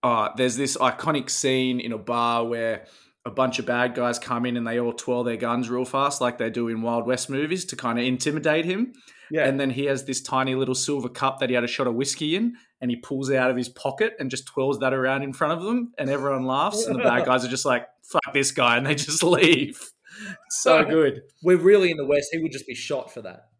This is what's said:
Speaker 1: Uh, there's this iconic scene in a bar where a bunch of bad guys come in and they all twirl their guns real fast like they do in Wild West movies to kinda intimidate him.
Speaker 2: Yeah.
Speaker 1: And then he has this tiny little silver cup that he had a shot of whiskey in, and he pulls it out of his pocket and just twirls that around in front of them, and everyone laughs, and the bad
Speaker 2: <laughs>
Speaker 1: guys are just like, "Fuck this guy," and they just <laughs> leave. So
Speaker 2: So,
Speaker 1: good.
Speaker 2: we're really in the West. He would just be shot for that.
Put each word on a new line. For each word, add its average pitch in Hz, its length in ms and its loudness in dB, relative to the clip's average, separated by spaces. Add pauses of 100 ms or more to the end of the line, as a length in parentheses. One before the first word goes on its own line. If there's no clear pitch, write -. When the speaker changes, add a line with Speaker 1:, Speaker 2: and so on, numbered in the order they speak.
Speaker 1:
Uh, 113 320 4
there's 127 200 2
this 135 200 -2
iconic 135 540 0
scene 131 500 0
in 120 100 -6
a 113 80 -6
bar 117 480 0
where 113 380 -2 (400)
a - 60 -6
bunch 131 280 0
of 127 80 -4
bad 123 280 0
guys 120 240 0
come 120 260 -2
in 123 120 -2
and 120 100 -2
they 117 120 -2
all 120 140 -2
twirl 123 320 -2
their 117 140 -2
guns 120 320 -2
real 123 160 -2
fast 139 340 0
like 123 160 0
they 117 140 -2
do 117 180 -2
in 113 140 -4
Wild 117 240 0
West 123 240 -2
movies 156 340 -2
to - 120 -12
kinda 120 260 -2
intimidate 151 640 0
him. 208 260 -2 (380)
Speaker 2:
Yeah. 156 180 2
Speaker 1:
And 135 100 0
then 135 120 0
he 135 160 -2
has 135 180 -2
this 131 160 -4
tiny 131 340 0
little 131 200 0
silver 131 340 -2
cup 131 320 -2
that 131 80 0
he 123 60 0
had 120 100 2
a - 20 -2
shot 127 200 -2
of 120 80 0
whiskey 143 420 -2
in, 233 200 0 (260)
and 123 80 -2
he 120 80 -2
pulls 135 320 -4
it 139 60 2
out 127 140 2
of 123 60 0
his 123 140 -4
pocket 214 500 -2
and 135 100 -4
just 127 160 -8
twirls 135 340 -2
that 131 120 0
around 135 300 0
in 139 100 -6
front 151 260 0
of 170 60 -10
them, 233 320 -2
and 135 140 -2
everyone 135 340 -2
laughs, 135 400 0
and - 120 -2
the 123 60 -2
bad 123 220 4
Speaker 2:
<laughs> - 20 -2
Speaker 1:
guys 127 160 4
are 123 60 -4
just 127 160 -4
like, 123 240 0 (140)
"Fuck - 320 -2
this 135 180 2
guy," 120 240 4
and 127 100 0
they 147 80 2
just 151 280 -2
<laughs> - 0 -
leave. 165 580 4 (680)
So 160 320 4
Speaker 2:
So, - 20 4
Speaker 1:
good. 147 380 2 (200)
Speaker 2:
we're 180 140 6
really 185 340 6
in 160 60 -2
the 147 80 -4
West. 143 280 2
He 165 60 -4
would 160 140 -4
just 131 140 -12
be 123 80 -10
shot - 360 -6
for 117 120 -14
that. 90 260 -16 (120)